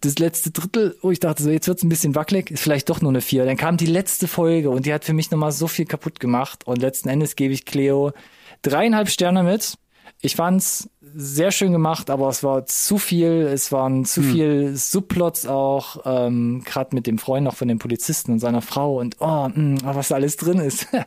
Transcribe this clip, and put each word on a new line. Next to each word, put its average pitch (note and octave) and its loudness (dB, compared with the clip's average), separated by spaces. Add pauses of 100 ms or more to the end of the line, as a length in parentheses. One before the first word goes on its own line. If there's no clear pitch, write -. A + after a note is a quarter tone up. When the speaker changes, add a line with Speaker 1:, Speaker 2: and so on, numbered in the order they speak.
Speaker 1:
das C#3+ 0
letzte E3 0
Drittel, F#3+ -2
wo F#3+ 2
ich F3 0
dachte, D3+ 0
so, D3+ 2
jetzt D#3 2
wird's F3+ 0
ein E3+ 2
bisschen D#3 0
wackelig, F#3 -2
ist D3 -6
vielleicht D3 0
doch E3 0
nur D3 2
eine C3 2
vier. B2+ 2
Dann C3 0
kam E3 0
die E3 2
letzte F3+ 0
Folge E3 2
und C3 0
die D3+ 2
hat D3+ -4
für D#3+ 0
mich D#3 0
nochmal D3+ 2
so C#3+ -2
viel D#3+ -2
kaputt - -8
gemacht. B2 -2
Und B2 -2
letzten C3 -2
Endes C#3+ 0
gebe C3+ 0
ich C3+ -4
Cleo C#3 2 (500)
dreieinhalb G#3 2
Sterne F#3 2
mit. F#3+ 0 (460)
Ich - -2
fand's F3+ 0 (260)
sehr D3+ 0
schön F#3+ 2
gemacht, D#3+ 0
aber C3+ 2
es B2+ -2
war C3+ 0
zu - 0
viel, E3 2 (100)
es C3+ -2
waren C3 2
zu - 0
Speaker 2:
Hm. C#3 4
Speaker 1:
viel C#3+ 2
Subplots F3 -2
auch, C3+ 0
ähm, A#2+ 0
grad - -4
mit B2+ -2
dem A2+ 0
Freund C3+ 0
noch B2+ 0
von B2+ -2
dem A#2 2
Polizisten - -4
und A2+ 2
seiner A#2+ 0
Frau C#3 -2
und, A#2+ -6
oh, D#3 0
mh, C#3+ 2
was C#3 -2
da D3+ 0
alles C#3+ 0
drin F3 2
ist. C#3+ -2 (200)